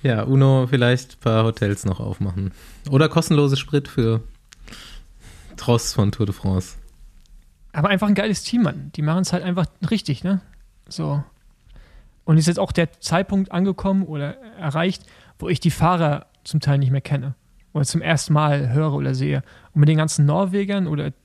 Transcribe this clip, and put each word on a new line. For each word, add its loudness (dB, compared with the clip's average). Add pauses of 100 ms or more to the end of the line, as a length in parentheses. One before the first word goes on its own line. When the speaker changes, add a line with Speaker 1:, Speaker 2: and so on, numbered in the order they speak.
Speaker 1:
Ja, 0
Uno 4
vielleicht 0
ein -20
paar 2
Hotels -2
noch -2
aufmachen. -4 (380)
Oder 4
kostenlose 2
Sprit -2
für 0 (1400)
Tross 0
von 2
Tour -2
de -4
France. -4 (1000)
Speaker 2:
Aber 0
einfach 2
ein 4
geiles -2
Team, 0
Mann. -4
Die -4
machen's 0
halt -2
einfach 0 (240)
richtig, -2
ne? 0 (460)
So. -4 (1000)
Und 6
ist 4
jetzt 0
auch -2
der 0 (100)
Zeitpunkt -2
angekommen 0
oder -6 (220)
erreicht, -2 (360)
wo -8
ich 0
die 2
Fahrer 0 (160)
zum -2
Teil 2
nicht 2
mehr 0
kenne. -6 (400)
Oder 0
zum -2
ersten 0
Mal 2
höre 0
oder -2
sehe. -2 (320)
Und 0
mit 6
den 4
ganzen 2
Norwegern 0
oder -4 (120)